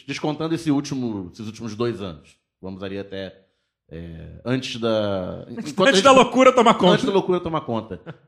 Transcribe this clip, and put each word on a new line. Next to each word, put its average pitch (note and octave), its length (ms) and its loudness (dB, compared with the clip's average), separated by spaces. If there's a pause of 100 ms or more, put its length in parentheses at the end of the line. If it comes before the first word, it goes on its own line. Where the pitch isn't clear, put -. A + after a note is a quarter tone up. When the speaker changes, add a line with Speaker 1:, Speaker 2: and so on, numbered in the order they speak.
Speaker 1:
descontando D#3 480 -4
esse D#3+ 160 -2
último, B2+ 600 -4
esses G#2+ 140 -14
últimos G#2+ 300 -12
dois A2 260 -4
anos, E2 380 -14 (240)
vamos F#2+ 220 -12
ali G2 160 -8
até, G2 460 -12 (460)
é, D#2+ 540 -16
antes B2+ 340 -6
da, G2 680 -2
Speaker 2:
<laughs> - 40 -18
Antes D3 220 -12
Speaker 1:
enquanto G3 180 2
a - 40 6
gente - 100 4
Speaker 2:
da C4+ 80 8
loucura B3+ 420 6
tomar A#3 220 6
conta. F#3 180 6
Speaker 1:
Antes - 120 0
da G3+ 60 0
loucura F3+ 280 0
tomar E3 220 -4
conta. A2 380 -6 (280)